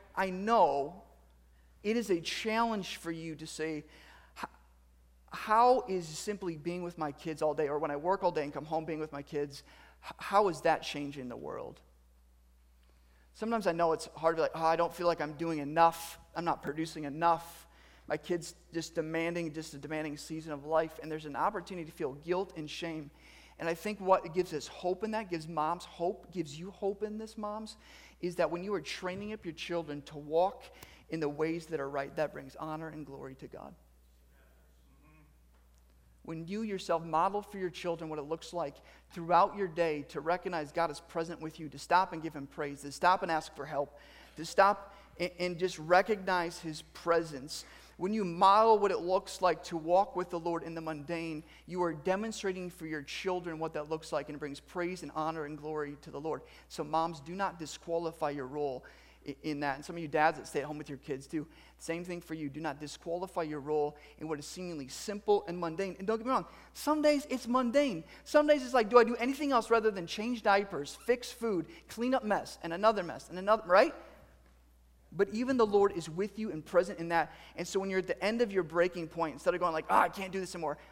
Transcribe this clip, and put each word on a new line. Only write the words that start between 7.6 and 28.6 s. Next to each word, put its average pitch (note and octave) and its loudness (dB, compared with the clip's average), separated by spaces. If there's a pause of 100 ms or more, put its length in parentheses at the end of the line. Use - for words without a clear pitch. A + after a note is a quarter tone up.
or D3 0
when D3+ -2
I C#3+ -2
work F3+ 2
all F3+ 4
day D#3 0
and D3 -6
come D3 -6
home D#3+ -2
being D#3 -4
with D#3 -6
my C#3+ -6
kids, D3 -6 (420)
h-, - -12
how G3+ 4
is D3+ -4
that D3+ 2
changing C#3+ -6
the A#2 -8
world?" - -10 (1500)
Sometimes A3 -2
I - 4
know E3 4
it's - -4
hard D#3+ 2
to D#3+ -4
be - 4
like, C#3 2
"Oh, E3 0
I E3 6
don't E3 2
feel F3 -2
like D#3+ 2
I'm D3 -4
doing D#3+ -2
enough. D#3+ 2 (160)
I'm E3+ -4
not D3+ -2
producing D#3 -6
enough. E3 0 (460)
My D#3 -2
kid's E3+ -4 (180)
just D#3+ -6
demanding, E3 -2
just D#3 -10
a C#3+ -12
demanding D3+ -6
season D#3+ -10
of C#3+ -8
life." D#3+ 0
And D#3+ -8
there's D#3 -8
an C#3+ -8
opportunity F3 -2
to - -18
feel F3 -4
guilt F3+ -4
and D3+ -8
shame. D#3+ -8 (480)
And - -4
I E3+ 2
think G#3 -6
what F#3 4
gives F3 0
us C#3+ -6
hope F#3 -4
in A3 -2
that, G#3+ -4
gives D#3+ -4
moms E3 -2
hope, - -4
gives D#3 -6
you F3+ -12
hope G3+ -4
in G#3+ -4
this, A3 -10
moms, G#3+ -8 (440)
is E3+ -2
that E3 4
when F3 -4